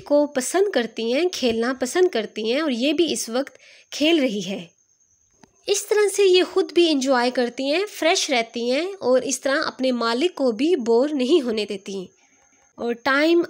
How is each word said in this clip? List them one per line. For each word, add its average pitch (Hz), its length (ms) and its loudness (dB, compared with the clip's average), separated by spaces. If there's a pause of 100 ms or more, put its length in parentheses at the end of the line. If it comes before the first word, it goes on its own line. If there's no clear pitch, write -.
को 294 200 4
पसंद 330 460 0
करती 226 380 -2
हैं, 302 180 2
खेलना 233 460 -2
पसंद 349 340 2
करती 220 400 -4
हैं 262 120 0
और 320 100 0
ये 247 220 0
भी 330 140 2
इस 233 220 -4
वक्त 240 280 -6 (340)
खेल 320 280 2
रही 220 220 -2
है। 175 280 -8 (1000)
इस 392 220 -2
तरह 415 180 4
से 403 160 0
ये 370 200 6
ख़ुद 370 320 -2
भी 349 120 6
इंजॉय 254 440 2
करती 247 380 -2
हैं, 339 180 0
फ्रेश 339 440 -2
रहती 240 380 -2
हैं 330 260 -2
और 254 280 0
इस - 200 -6
तरह 285 200 0
अपने 262 300 -4
मालिक 240 400 0
को 262 200 0
भी 294 240 0
बोर 233 360 2
नहीं 277 280 2
होने 220 240 -4
देती 196 440 -10 (680)
और 233 180 -4
टाइम 302 540 2